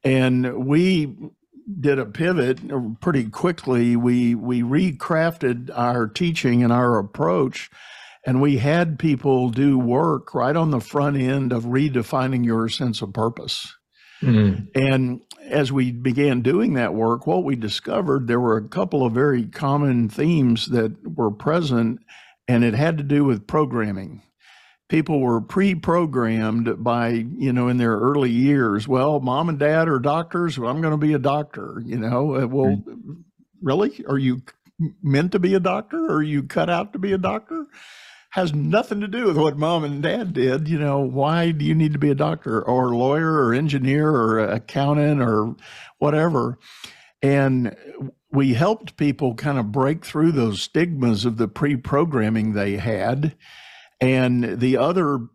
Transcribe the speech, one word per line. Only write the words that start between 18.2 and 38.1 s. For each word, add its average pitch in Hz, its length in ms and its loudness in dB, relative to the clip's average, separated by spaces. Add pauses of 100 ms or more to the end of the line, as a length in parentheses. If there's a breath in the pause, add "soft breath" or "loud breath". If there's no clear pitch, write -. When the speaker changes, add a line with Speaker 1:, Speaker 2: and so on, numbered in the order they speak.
Speaker 1:
there 120 120 2
were 117 180 2
a 104 100 -6
couple 170 380 -2
of 113 80 0
very 127 320 2
common 139 640 0
themes 131 580 2
that 113 260 0 (220)
were 107 160 0
present, 127 680 -2 (460 loud breath)
and 120 200 4
it 113 80 2
had 156 240 0
to 147 80 -4
do 143 180 2
with 120 240 0
programming. 113 720 -2 (680 soft breath)
People 156 320 0
were 120 200 2
pre-programmed 120 1400 0
by, 117 420 0 (120)
you 135 140 0
know, 123 160 0
in 123 100 0
their 117 200 2
early 135 320 2
years, 120 580 2
"Well, 139 340 2
mom 135 280 -2
and 156 80 -4
dad 160 320 2
are 170 80 0
doctors, 165 600 -2
well, 117 100 -4
I'm 156 120 -2
gonna 156 160 0
be 151 160 2
a 143 60 0
doctor," 139 640 -4
you 113 140 -8
know? 123 380 -2
Uh, 131 120 -2
well, 131 300 0
Speaker 2:
Mm. 139 460 -14 (380)
Speaker 1:
really? 190 460 -2
Are 139 120 0
you 127 240 0 (580)
meant 151 300 0
to 208 80 0
be 185 160 2
a 190 40 4
doctor? 226 520 -4
Are 156 100 0
you 147 220 -2
cut 160 260 -2
out 175 240 -2
to - 60 -8
be 196 120 -4
a 190 60 0
doctor? 220 480 -6 (640 loud breath)